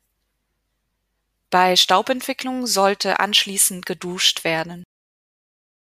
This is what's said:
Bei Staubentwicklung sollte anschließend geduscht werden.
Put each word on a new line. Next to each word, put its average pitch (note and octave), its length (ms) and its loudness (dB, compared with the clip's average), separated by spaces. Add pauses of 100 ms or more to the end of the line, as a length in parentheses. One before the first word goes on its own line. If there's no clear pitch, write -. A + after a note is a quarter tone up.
(1500)
Bei F3+ 260 4
Staubentwicklung B3+ 920 0
sollte G3 540 0
anschließend G3 640 0
geduscht F3+ 600 -2
werden. E3+ 400 -4 (1160)